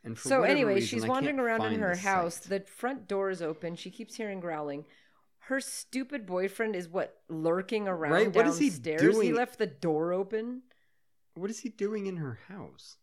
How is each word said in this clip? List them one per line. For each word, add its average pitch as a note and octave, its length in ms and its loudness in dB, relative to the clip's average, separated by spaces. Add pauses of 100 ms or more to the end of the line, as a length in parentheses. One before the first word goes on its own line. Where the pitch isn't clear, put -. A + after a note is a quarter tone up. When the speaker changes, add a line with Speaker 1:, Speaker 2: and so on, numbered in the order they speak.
Speaker 1:
And A2+ 120 -8
for - 120 -8
Speaker 2:
So C4 120 4
Speaker 1:
whatever B3+ 120 4
Speaker 2:
anyway, B3 220 4
Speaker 1:
reason, G3 140 2
Speaker 2:
she's A#3 160 -2
Speaker 1:
I - 20 0
can't A#3 40 2
Speaker 2:
wandering C4+ 300 0
around A3+ 220 0
in G#3+ 80 -2
Speaker 1:
find G#3+ 120 0
Speaker 2:
her F3+ 120 2
Speaker 1:
the F3+ 60 -6
Speaker 2:
house. F#3 360 0
Speaker 1:
site. - 140 -16
Speaker 2:
The G3 100 0 (100)
front A#3+ 380 -6
door G3 220 0
is F3 120 -6
open. E3 320 -6
She F#3 160 -12
keeps G#3+ 240 -14
hearing G3+ 240 -6
growling. D3+ 460 -6 (560)
Her C4+ 200 -2
stupid C4 640 -8
boyfriend G3 500 -2
is, F3+ 120 -6
what, E3+ 400 -4
lurking F#3 600 0
around D#3+ 240 0
Speaker 1:
Right? G3 220 6
What A3 120 8
is A3 120 2
he C#4+ 100 6
Speaker 2:
downstairs? D#3 340 -2
He D#3 80 10
Speaker 1:
doing? A3 240 4
Speaker 2:
left A#3+ 240 0
the A3 80 2
door D#3+ 460 0
open. A3 500 -4 (720)
Speaker 1:
What F#3+ 160 -6
is A3+ 100 -8
he B3 80 -8
doing G#3 380 -4
in F#3 120 -6
her C3 200 -6 (100)
house? A#2+ 540 -16